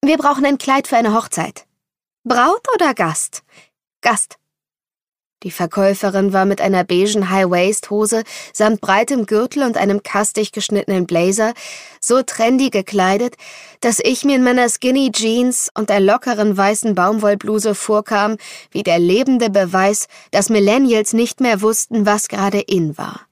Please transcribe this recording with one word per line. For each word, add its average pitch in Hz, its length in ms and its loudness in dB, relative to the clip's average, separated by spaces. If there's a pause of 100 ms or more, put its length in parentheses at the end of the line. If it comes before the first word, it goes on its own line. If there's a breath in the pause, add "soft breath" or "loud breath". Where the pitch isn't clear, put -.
„Wir 302 140 2
brauchen 285 280 0
ein 277 140 2
Kleid 277 300 -2
für 262 80 0
eine 226 180 2
Hochzeit.“ 170 520 -6 (580)
„Braut 254 500 0
oder 339 200 0
Gast?“ - 480 -4 (580 soft breath)
„Gast.“ - 360 -2 (1040)
Die 180 80 -10
Verkäuferin 196 840 0
war 190 140 2
mit 196 160 0
einer 185 220 2
beigen 196 440 0
High-Waist-Hose 196 960 0 (320 loud breath)
samt 214 260 0
breitem 226 460 0
Gürtel 240 360 0
und 233 140 0
einem 202 260 0
kastig 214 500 -4
geschnittenen 196 540 -2
Blazer 196 460 0 (480 loud breath)
so 254 220 0
trendy 247 480 0
gekleidet, 202 640 0 (440 loud breath)
dass 233 180 0
ich - 260 -2
mir 277 120 4
in 254 80 4
meiner 247 260 2
Skinny 262 420 0
Jeans 233 600 -2
und 214 160 -4
der 202 100 2
lockeren 208 560 2
weißen 208 380 0
Baumwollbluse 208 800 0
vorkam 214 640 -2 (320 loud breath)
wie - 120 -6
der 170 160 0
lebende 226 520 2
Beweis, 190 560 0 (240 loud breath)
dass 202 180 0
Millennials 220 640 2
nicht 233 280 0
mehr 233 200 2
wussten, 214 460 0
was 208 220 0
gerade 202 320 -2
in 170 360 -2
war. - 360 -12